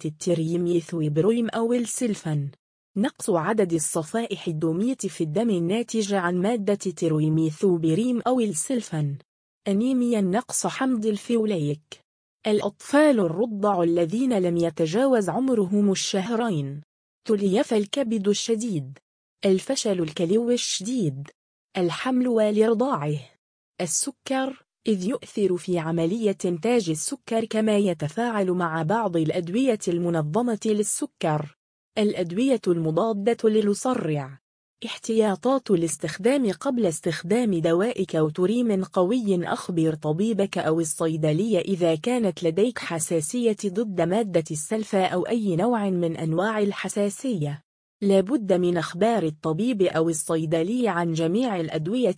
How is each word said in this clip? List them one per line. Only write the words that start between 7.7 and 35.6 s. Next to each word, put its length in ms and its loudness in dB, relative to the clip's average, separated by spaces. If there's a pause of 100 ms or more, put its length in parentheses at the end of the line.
أو 140 2
السلفان، 800 -2 (500)
أنيميا، 520 2
نقص 460 0
حمض 400 0
الفيوليك، 920 -2 (460)
الأطفال 720 2
الرضع 640 0
الذين 560 2
لم 180 0
يتجاوز 720 2
عمرهم 640 2
الشهرين، 880 -2 (480)
تليف 460 2
الكبد 540 -2
الشديد، 720 -2 (460)
الفشل 580 0
الكلوي 520 2
الشديد، 720 -4 (480)
الحمل 520 0
ولرضاعه، 920 2 (600)
السكر، 840 -4 (220)
إذ 220 0
يؤثر 480 -2
في 220 -2
عملية 640 0
إنتاج 460 0
السكر، 540 -4
كما 320 0
يتفاعل 720 0
مع 320 0
بعض 340 0
الأدوية 600 0 (100)
المنظمة 800 0
للسكر، 880 -2 (420)
الأدوية 680 0
المضادة 800 2
للصرع. 920 0 (480)
احتياطات 840 0